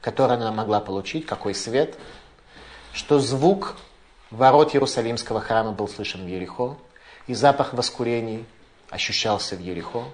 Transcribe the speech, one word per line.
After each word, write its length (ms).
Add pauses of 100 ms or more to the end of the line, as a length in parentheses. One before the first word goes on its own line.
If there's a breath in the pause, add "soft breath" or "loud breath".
который 340
она 160
могла 280
получить, 460
какой 300
свет, 400 (960 loud breath)
что 260
звук 560 (560)
ворот 440
Иерусалимского 680
храма 300
был 160
слышен 380
в 20
Ерехо, 500 (500 loud breath)
и 60
запах 400
воскурений 720 (440)
ощущался 680
в 40
Ерехо. 440 (100)